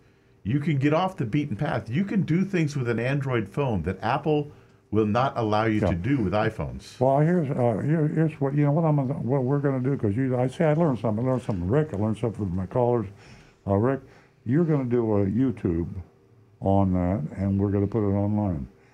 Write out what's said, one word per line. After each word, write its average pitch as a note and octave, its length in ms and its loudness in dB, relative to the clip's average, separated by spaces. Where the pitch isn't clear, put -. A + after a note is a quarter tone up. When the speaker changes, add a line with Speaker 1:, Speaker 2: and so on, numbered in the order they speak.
Speaker 1:
you B2 160 0
can D3 180 0
get C#3+ 160 2
off F#3 220 0
the B2+ 100 -4
beaten D3 300 -2
path. C3+ 340 -4
You D3+ 140 0
can G3+ 200 0
do F3 200 0
things E3 320 -2
with B2 140 -2
an A2+ 100 0
Android B2+ 480 0
phone A#2 360 -2
that F#2 200 -4
Apple C#3+ 480 0
will G#2+ 140 2
not A#2+ 320 0
allow A2 280 2
you G#2+ 140 2
Speaker 2:
Yeah. G#2 120 2
Speaker 1:
to F2 40 0
do A#2+ 220 0
with F#2+ 160 0
iPhones. G#2 640 -4
Speaker 2:
Well, C3+ 200 4
here's, D#3+ 300 2
uh, A#2+ 320 0
here, D3+ 280 0
here's D#3+ 320 0
what, C3+ 120 -2
you D3 120 2
know, C#3+ 80 2
what E3 100 2
I'm D3+ 140 2
gonna, C3 160 -2
what C3 300 -2
we're C#3+ 160 0
gonna C3+ 200 0
do, C3+ 180 0
'cause G#2 200 0
you, B2+ 200 0
I B2 100 2
say D#3 180 -2
I D3+ 80 4
learned D3+ 260 2
something. A2+ 260 -2
I C3 60 0
learned B2 120 -2
something, F2+ 260 -2
Rick. D3+ 240 0
I F#2+ 40 -4
learned G#2+ 200 0
something G#2 280 -4
from F2 100 -4
my F#2 100 -4
callers. A#2+ 420 2
Uh, G2 100 2
Rick, C3 260 2
you're D3 200 2
gonna D3 180 2
do A#2 360 2
a G2+ 60 2
YouTube F#2+ 640 0
on G2 320 4
that, F2+ 300 0
and G2 200 0
we're G2 140 0
gonna G2+ 160 2
put G#2+ 180 0
it G2 80 0
online. G2+ 540 -2